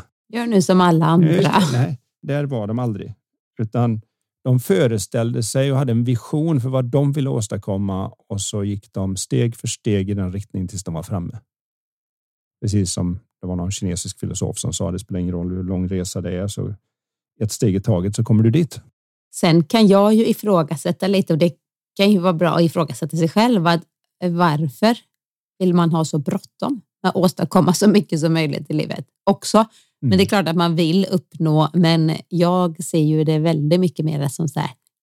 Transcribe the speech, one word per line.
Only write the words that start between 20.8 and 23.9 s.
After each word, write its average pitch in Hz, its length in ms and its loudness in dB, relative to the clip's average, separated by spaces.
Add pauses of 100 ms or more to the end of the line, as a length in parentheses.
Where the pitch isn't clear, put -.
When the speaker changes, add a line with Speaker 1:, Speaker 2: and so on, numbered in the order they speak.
Speaker 1:
lite, 180 260 0
och 156 60 0
det 170 160 2 (400)
kan 202 160 4
ju 202 80 4
vara 180 140 2
bra 160 220 0
att 170 60 4
ifrågasätta 160 560 -2
sig 165 120 2
själv, 208 380 2
att 170 140 2 (500)